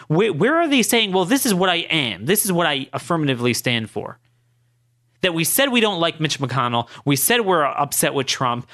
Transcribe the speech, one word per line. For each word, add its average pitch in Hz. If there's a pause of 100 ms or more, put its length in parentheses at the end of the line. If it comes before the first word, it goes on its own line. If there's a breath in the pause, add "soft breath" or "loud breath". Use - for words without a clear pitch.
Where, 190
where 226
are 339
they 277
saying, 220
"Well, 185
this 262
is 220
what 185
I 170
am. 123
This 196
is 190
what 170
I 139
affirmatively 135
stand 117
for"? - (1040)
That 185
we 165
said 269
we 240
don't 208
like 160
Mitch 151
McConnell. 123 (160 loud breath)
We 143
said 233
we're 180
upset 139
with 135
Trump. 120